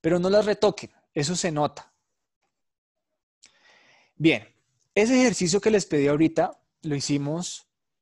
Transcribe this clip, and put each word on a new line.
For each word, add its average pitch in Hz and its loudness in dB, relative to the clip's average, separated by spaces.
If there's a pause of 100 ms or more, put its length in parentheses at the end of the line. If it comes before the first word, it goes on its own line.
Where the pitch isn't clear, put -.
pero 170 0
no 180 -2
las 208 4
retoquen, 202 -2 (220)
eso 160 -4
se 175 -4
nota. 147 -4 (2250)
Bien, 151 2 (480)
ese 240 2
ejercicio 196 0
que - 2
les 202 2
pedí 143 0
ahorita 160 0 (200)
lo 147 -6
hicimos 143 -6 (360)